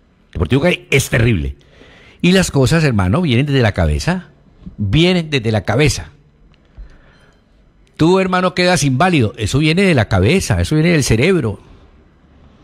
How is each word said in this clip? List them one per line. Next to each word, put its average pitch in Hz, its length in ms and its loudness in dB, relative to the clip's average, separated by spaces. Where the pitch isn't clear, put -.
El - 60 -20
Deportivo 85 280 -2
Cali 175 280 -2
es 135 200 0
terrible. 110 480 0
Y 175 100 2
las 185 180 2
cosas, 151 340 2
hermano, 110 380 0
vienen 139 240 0
desde 139 160 0
la 104 120 2
cabeza. 85 560 -2
Vienen 160 520 0
desde 113 220 -2
la 107 140 -2
cabeza. 131 460 -2
Tú, 180 240 2
hermano, 185 340 -2
quedas 180 300 0
inválido. 139 520 0
Eso 117 220 -4
viene 160 220 0
de 185 120 2
la 117 140 0
cabeza, 101 540 0
eso 151 140 -2
viene 160 160 2
del 147 120 0
cerebro. 123 560 0